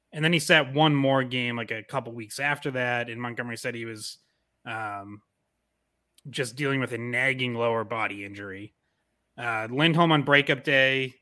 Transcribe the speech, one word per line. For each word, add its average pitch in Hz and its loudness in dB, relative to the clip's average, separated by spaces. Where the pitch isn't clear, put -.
And 156 -2
then 165 4
he 170 4
sat 151 4
one 151 6
more 135 4
game, 120 -4
like, 117 -6
a 110 -6
couple 120 -8
weeks 113 -12
after 143 -2
that. 123 -2
And 117 -10
Montgomery 120 -6
said 120 -6
he 117 -8
was, 110 -12
um, 104 -10
just 120 -6
dealing 135 -2
with 120 -4
a 117 -4
nagging 123 -2
lower 117 0
body 104 -6
injury. 101 -14
Uh, 113 -4
Lindholm 160 4
on 147 6
breakup 143 4
day 135 2